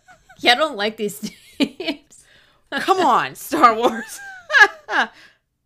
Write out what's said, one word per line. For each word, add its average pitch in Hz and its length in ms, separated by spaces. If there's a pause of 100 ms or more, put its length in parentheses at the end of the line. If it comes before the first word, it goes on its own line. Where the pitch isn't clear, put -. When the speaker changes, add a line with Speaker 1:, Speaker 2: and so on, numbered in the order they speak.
(400)
Speaker 1:
Yeah, 240 120
I - 20
don't 285 220
like 214 200
these 208 360 (140)
<laughs> - 140
names. - 640 (460)
Speaker 2:
Come 370 300
on, 185 340
Star 240 400
Wars. 254 460 (680)
<laughs> 269 200 (580)